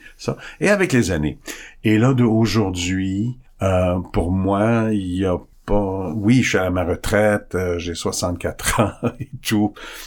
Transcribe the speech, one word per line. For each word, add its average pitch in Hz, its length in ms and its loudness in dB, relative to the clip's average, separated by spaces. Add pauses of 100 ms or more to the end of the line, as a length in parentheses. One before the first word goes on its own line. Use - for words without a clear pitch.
(180)
ça. - 180 -6 (240)
Et - 100 0
avec 190 240 2
les 107 180 4
années. 76 260 -2 (480)
Et 107 140 4
là, 127 160 4
de 123 80 4
aujourd'hui, 101 1120 0 (240)
euh, 92 380 2 (120)
pour 90 200 0
moi, 101 600 2
il 95 240 -2
y 95 100 0
a 90 120 0 (300)
pas, 95 480 0
oui, 110 260 4
je - 80 0
suis 104 80 0
à 92 140 0
ma 90 140 0
retraite, 104 680 0
euh, 90 240 -2
j'ai 85 160 -6
soixante-quatre - 840 -4
<laughs> - 240 -2
ans 120 60 -2 (100)
et 127 100 -10 (160)
tout, 104 280 2 (340)